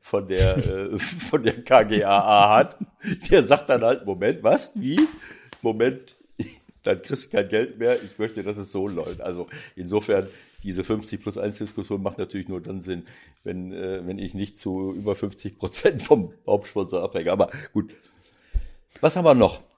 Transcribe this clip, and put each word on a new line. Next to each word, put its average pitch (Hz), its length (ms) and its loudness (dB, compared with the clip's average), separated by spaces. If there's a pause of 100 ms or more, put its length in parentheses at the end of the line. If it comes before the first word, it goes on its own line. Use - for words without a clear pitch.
von 98 260 -4
der, 92 300 2
<laughs> 95 360 -4
äh, 104 60 -4
von - 440 -4
der 110 200 -2
K 127 220 8
G 104 200 2
A 98 140 6
A 104 380 8
hat, - 220 2 (520)
der 180 120 8
sagt 139 260 2
dann 123 140 2
halt, 120 240 2
"Moment, 98 360 -2
was? - 320 2
Wie? 135 260 0 (600)
Moment, 117 560 -2 (220)
<laughs> - 440 -12
dann 95 200 -2
kriegst - 240 -8
du - 100 -4
kein 101 120 0
Geld 110 300 -2
mehr. 117 240 0
Ich 101 160 -18
möchte, 107 240 -6
dass 101 140 -6
es 98 160 -12
so 98 160 -4
läuft." 87 320 -8
Also 90 280 -8 (280)
insofern, 98 500 0 (360)
diese 92 220 -6
fünfzig 107 360 -6
plus 104 180 -8
eins 101 200 -6
Diskussion 104 440 -8
macht 95 160 -6
natürlich 95 300 -8
nur 92 120 -8
dann 87 220 -12
Sinn, 87 220 -8 (400)
wenn, 92 280 -10
äh, 92 340 -8
wenn 95 120 -8
ich 95 140 -10
nicht 101 240 -8
zu 95 380 -6
über 101 220 -4
fünfzig 101 420 -10
Prozent - 440 -2
vom 147 300 2 (140)
Hauptsponsor 95 560 -2
abhänge. 87 300 -2
Aber 101 180 2 (220)
gut. - 200 -4 (1080)
Was 170 160 2
haben 180 80 -2
wir 151 100 8
noch? 120 260 4 (180)